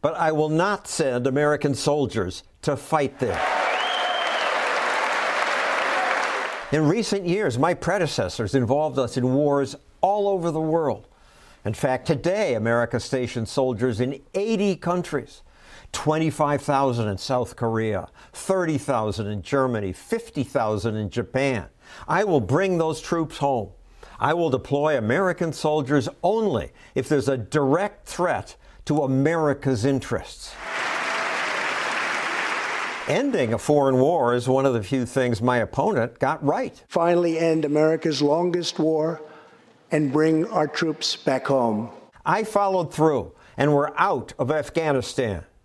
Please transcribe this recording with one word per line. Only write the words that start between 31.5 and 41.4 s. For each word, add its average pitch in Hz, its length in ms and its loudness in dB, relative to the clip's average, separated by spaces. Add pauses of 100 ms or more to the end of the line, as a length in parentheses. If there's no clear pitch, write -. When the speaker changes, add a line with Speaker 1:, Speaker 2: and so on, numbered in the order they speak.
Speaker 1:
Ending 175 460 0
a 113 60 -2
foreign 139 420 4
war 135 340 4
is 123 140 0
one 135 180 4
of 131 80 4
the 113 80 0
few 127 240 -2
things 120 360 0
my 123 160 4
opponent 127 600 0
got 143 260 2
right. 208 440 0
Speaker 2:
Finally 170 500 4
end 160 260 4
America's 151 580 2
longest 170 560 2
war 160 420 0 (680)
and 151 220 2
bring 156 360 4
our 170 180 0
troops - 500 -4
back 131 300 -2